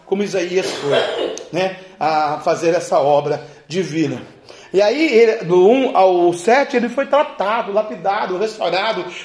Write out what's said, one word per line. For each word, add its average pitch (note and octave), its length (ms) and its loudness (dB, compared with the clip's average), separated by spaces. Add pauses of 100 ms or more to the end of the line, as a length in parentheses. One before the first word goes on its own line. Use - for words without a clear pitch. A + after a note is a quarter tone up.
como G3 180 -2
Isaías F3+ 480 -2
foi, C#3 280 -2 (540)
né, F#3 240 -4 (220)
a D3+ 420 -2
fazer E3 340 0
essa E3+ 240 0
obra C#3+ 440 2 (260)
divina. D3 520 -4 (520)
E F#3+ 100 2
aí, C4 320 2
ele, A3 300 4
do F3+ 240 6
um C4 280 2
ao F3 360 4
sete, C4 440 2
ele A#3 120 0
foi C#4 180 -4
tratado, A3+ 680 -2
lapidado, G3 680 -4
restaurado, F#3+ 640 -4 (200)